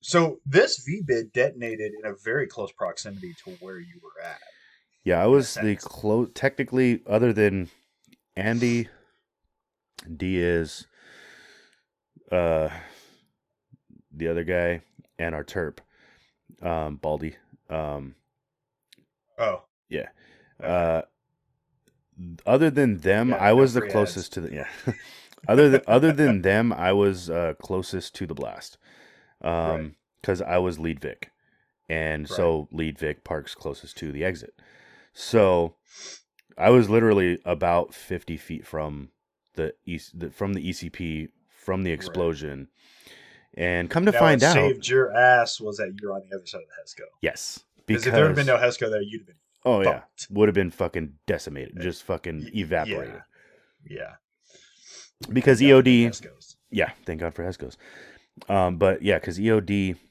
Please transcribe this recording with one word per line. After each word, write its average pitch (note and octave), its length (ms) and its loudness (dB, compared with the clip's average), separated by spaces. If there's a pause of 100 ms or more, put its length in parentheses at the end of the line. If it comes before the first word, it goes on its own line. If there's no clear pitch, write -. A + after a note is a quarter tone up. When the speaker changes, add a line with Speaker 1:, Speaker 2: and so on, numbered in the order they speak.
Speaker 1:
so E3 460 0
this F3 400 2
V F#3 180 -6
bid A#2 280 -2
detonated A#2+ 580 -4 (100)
in G#2+ 80 -10
a G2 60 -10 (100)
very B2 220 -4
close G2+ 240 -12
proximity G2 640 -12 (100)
to G3 60 -18 (100)
where F#3 200 -16
you F3 200 -20
were - 240 -20
at. - 140 -16 (640)
Speaker 2:
Yeah, F2 160 0
I F2 60 0
Speaker 1:
In - 20 4
a A#2 60 4
Speaker 2:
was C3+ 220 2
the A2 80 -10
Speaker 1:
sense. G#2 220 -4
Speaker 2:
clo-, G#2+ 420 -4
technically, B2+ 800 -2
other A2+ 280 2
than G2 380 0 (680)
Andy, A#2 520 -2 (1300)
Diaz, F2 680 -2 (1400)
uh, E2 380 0 (1400)
the D#2+ 160 -6
other E2+ 160 -4
guy, F2 380 -2 (360)
and E2 160 -4
our D2 100 -8
Terp, D#2+ 340 -8 (840)
um, D#2+ 340 -4
Baldy. D#2 400 -6 (320)
Um, D2 460 -8 (1200)
Speaker 1:
Oh. - 260 -4 (240)
Speaker 2:
yeah. - 200 -10 (520)
Speaker 1:
Okay. - 120 -8
Speaker 2:
Uh, E2 300 0 (1400)
other C#3+ 240 4
than B2+ 280 2
them, G2+ 320 0
Speaker 1:
Yeah, A#2+ 140 0
Speaker 2:
I G2+ 40 8
Speaker 1:
no A2+ 80 8
Speaker 2:
was C3 180 6
the B2 60 2
Speaker 1:
free G#2 80 -6
ads. G2 40 -8
Speaker 2:
closest A2 420 -2
to F#2+ 80 -8
the, D#2+ 120 -10
yeah. D2 140 -8 (180)
<laughs> A#2 60 -4 (540)
Other C#3 220 8
than, C3+ 180 6
other C3+ 240 6
than C#3 320 2
Speaker 1:
<laughs> - 0 -
Speaker 2:
them, G#2+ 300 2
I F2+ 220 0
was, F#2+ 340 2
uh, E2 320 -2
closest F#2 540 -8
to F#2+ 120 -10
the D2+ 80 -10
blast, A#1+ 440 -12 (640)
um, D#2+ 80 -4
Speaker 1:
Right. D#2+ 440 -4 (280)
Speaker 2:
'cause F#2 180 -2
I F2+ 160 -2
was F2+ 220 -2
lead E2 220 -6
Vic, - 320 -14 (540)
and D#2 440 -4
Speaker 1:
Right. - 40 -10
Speaker 2:
so E2 380 0
lead D#2 260 -6
Vic D2+ 260 -6
parks D2+ 300 -10
closest - 440 -14
to D#2 120 -10
the C#2+ 140 -6
exit. F2+ 340 -8 (540)
So F#2 640 2 (800)
I G2+ 140 6
was A#2+ 180 8
literally G2+ 560 4
about F2 480 0
fifty E2 460 -10
feet - 280 -14
from D2+ 440 -10 (420)
the D#2 220 -6 (100)
east, F2 340 -12
the, E2+ 120 -10
from G2 240 -4
the E2 120 -6
E F#2 60 -6
C F2 160 -10
P, D#2+ 400 -8 (180)
from - 360 -6
the F#2 80 -2
Speaker 1:
Right. E2 40 -2
Speaker 2:
explosion, D2+ 760 -6 (840)
and F2 380 -2
come E3+ 160 2
to G#3 60 4
Speaker 1:
Now, A#2 80 0
Speaker 2:
find C#3 200 6
Speaker 1:
what C#3 80 6
Speaker 2:
out, F3 60 4
Speaker 1:
saved C#3 340 2
your B2+ 260 2
ass B2 460 6
was G#2 160 -8
that G2 240 -6
you're G2+ 140 -8
on G2 120 -10
the F#2+ 100 -12
other F#2 100 -12
side F2+ 160 -14
of - 60 -20
the - 340 -20
hesco. - 40 -18 (140)
Speaker 2:
Yes, - 420 -6 (240)
Speaker 1:
'Cause A2+ 200 0
if B2+ 80 0
there D3+ 140 6
had D3 60 2
been C#3 120 0
Speaker 2:
because B2 340 2
Speaker 1:
no B2 60 -2
hesco A2 40 -2
there, G#2+ 120 -2
you'd G#2 180 -12
have G2 60 -20
been F2+ 100 -20 (300)
Speaker 2:
Oh, A2 160 4
yeah. F2+ 180 4
Speaker 1:
fucked. - 300 -20
Speaker 2:
Would G#2 180 4
have G2 60 2
been F#2 160 0
fucking D#2+ 560 -6
decimated, D2+ 520 -6
Speaker 1:
Uh, E2+ 40 -10
Speaker 2:
just F2 220 -8
fucking D#2+ 400 -8
Speaker 1:
y-, D#2 100 -16
Speaker 2:
evaporated. F2 680 -4 (600)
Speaker 1:
yeah. - 140 -16
Yeah. - 160 -14 (1160)
Speaker 2:
Because B2+ 280 6
Speaker 1:
Thank - 0 -
God C3 40 4
for - 0 -
Speaker 2:
E C#3 80 10
O C3 100 10
D, A#2+ 260 6
Speaker 1:
hescos. - 480 -14 (140)
Speaker 2:
yeah, F#2 200 -2 (160)
thank D#2+ 140 -8
God E2 140 -6
for E2+ 100 -10
hescos. F2 320 -12 (720)
Um, F#2 300 2
but F#2+ 220 2
yeah, F#2 200 2
'cause F2 200 -10
E A2+ 100 2
O A2 100 4
D F#2+ 340 0 (160)